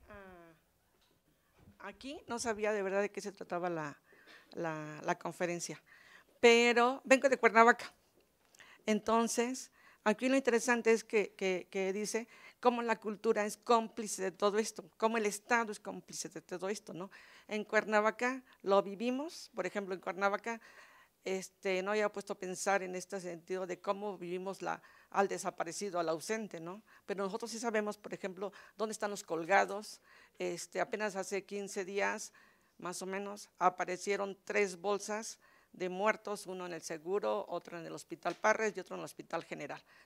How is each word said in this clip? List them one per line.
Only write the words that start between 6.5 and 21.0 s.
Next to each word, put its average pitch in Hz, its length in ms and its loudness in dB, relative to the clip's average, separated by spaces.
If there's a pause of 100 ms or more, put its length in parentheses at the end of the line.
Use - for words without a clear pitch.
vengo 269 240 6
de 262 120 4
Cuernavaca. 226 520 8 (920)
Entonces, 226 840 0 (320)
aquí 214 260 2
lo 262 60 6
interesante 233 560 4
es 220 120 4
que, - 300 0
que, 185 380 -2
que 190 220 0
dice 214 340 -4 (320)
cómo 240 220 2
la 226 180 0
cultura 208 460 0
es 214 120 -6
cómplice 226 640 0
de 190 80 0
todo 202 260 2
esto, 214 400 -4
cómo 220 200 2
el 214 100 2
Estado 214 440 0
es 202 80 -10
cómplice 180 500 -10
de 160 120 -12
todo 180 260 -8
esto, - 280 -6
¿no? 185 160 -10 (360)
En 214 160 -4
Cuernavaca 220 800 2 (200)
lo 196 180 6
vivimos, 247 720 -4
por 185 140 -4
ejemplo, 190 260 -6
en 180 80 -8
Cuernavaca, 202 580 -2 (680)